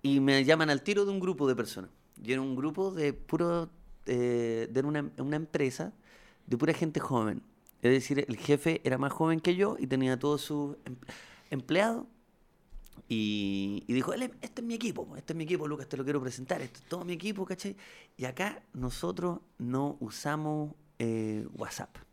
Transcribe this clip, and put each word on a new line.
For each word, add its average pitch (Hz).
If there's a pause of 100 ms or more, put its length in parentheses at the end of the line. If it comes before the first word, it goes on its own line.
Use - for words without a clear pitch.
y 139
me 135
llaman 156
al 139
tiro 202
de 196
un 196
grupo 151
de 127
personas. 104 (320)
Y 113
era 131
un 131
grupo 156
de 151
puro, 170 (360)
eh, 120
de 127
una, 147
una 143
empresa 156 (520)
de 123
pura 151
gente 156
joven. 110 (400)
Es 120
decir, 135
el 117
jefe 143
era 127
más 139
joven 160
que 180
yo 202
y 135
tenía 131
todos 147
sus 147 (100)
em-, 123 (540)
empleados. 185 (1040)
Y, 101
y 120
dijo, 131
"Él 247
es, 247 (100)
este 240
es 233
mi 233
equipo, 220 (100)
este 156
es 165
mi 160
equipo, 156
Lucas, 147
te 135
lo 135
quiero 143
presentar, 127
este 127
es -
todo 170
mi 180
equipo, 190
¿cachai? 196 (420)
Y 127
acá 180 (120)
nosotros 175 (180)
no 135
usamos, 151 (260)
eh, 110
WhatsApp. - (180)